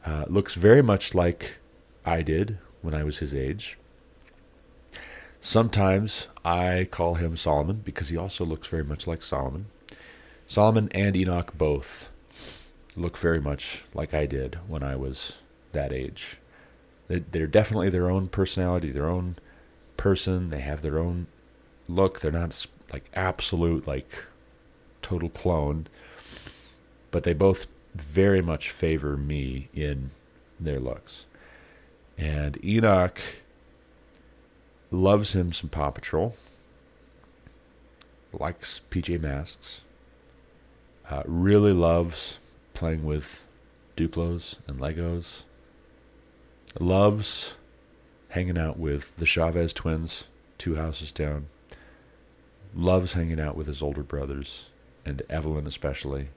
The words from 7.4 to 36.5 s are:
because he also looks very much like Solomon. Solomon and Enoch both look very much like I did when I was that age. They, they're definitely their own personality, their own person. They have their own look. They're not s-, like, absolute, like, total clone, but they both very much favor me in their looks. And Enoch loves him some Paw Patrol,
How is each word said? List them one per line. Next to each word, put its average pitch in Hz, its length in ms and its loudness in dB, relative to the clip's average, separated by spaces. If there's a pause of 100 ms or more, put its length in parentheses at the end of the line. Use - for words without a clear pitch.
because 73 260 -8
he 82 80 -2
also 90 280 -4
looks 78 220 -6
very 80 160 -4
much 73 220 -6
like 82 180 -6
Solomon. 69 420 -4 (840)
Solomon 110 440 4
and 98 240 2
Enoch 90 420 0
both 71 520 -2 (840)
look 82 220 -4
very 82 240 2
much 71 420 -6 (100)
like 76 200 -4
I 76 120 2
did 67 420 -4
when 76 160 -6
I 67 120 -4
was 65 440 -8 (320)
that 69 200 -4
age. - 460 -8 (680)
They, 90 120 0
they're 80 280 -2
definitely 101 420 4
their 90 200 2
own 92 180 2
personality, 90 640 0
their 71 180 -2
own 90 260 -2 (640)
person. 92 540 0
They 71 100 -4
have 73 200 -6
their 76 180 0
own 87 280 -2 (600)
look. 92 320 2
They're 78 120 0
not 85 180 -2
s-, - 180 -8 (260)
like, - 220 -12
absolute, 85 720 0
like, - 380 -8 (760)
total 85 280 -4
clone, 78 580 0 (1200)
but 85 120 -2
they 87 100 2
both 92 340 4 (280)
very 95 460 4
much 80 300 -2
favor 73 460 0
me 67 560 -4
in 71 380 -4 (480)
their 73 200 -4
looks. - 460 -10 (920)
And 73 460 -2
Enoch 101 560 4 (1700)
loves 98 420 4
him 87 180 2
some 80 180 -8
Paw 73 220 -2
Patrol, 95 460 -2 (1900)